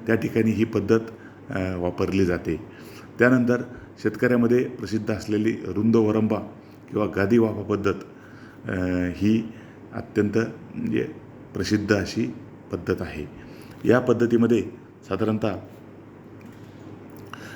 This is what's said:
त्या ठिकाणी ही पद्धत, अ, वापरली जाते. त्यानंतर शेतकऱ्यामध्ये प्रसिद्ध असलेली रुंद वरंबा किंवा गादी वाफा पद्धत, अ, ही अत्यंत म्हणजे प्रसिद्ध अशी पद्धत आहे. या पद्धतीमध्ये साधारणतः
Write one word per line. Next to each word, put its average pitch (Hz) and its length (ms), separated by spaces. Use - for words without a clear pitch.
त्या 117 80
ठिकाणी 113 360
ही 104 140
पद्धत, 110 360
अ, 92 260
वापरली 90 480
जाते. 85 320
त्यानंतर 120 440
शेतकऱ्यामध्ये 120 640
प्रसिद्ध 104 460
असलेली 107 540
रुंद 107 320
वरंबा 110 420
किंवा 104 160
गादी 101 320
वाफा 107 240
पद्धत, 98 320
अ, 110 80
ही 110 320
अत्यंत 107 460
म्हणजे - 280
प्रसिद्ध 98 400
अशी 107 400
पद्धत 92 300
आहे. 78 220
या 120 120
पद्धतीमध्ये 117 600
साधारणतः 104 480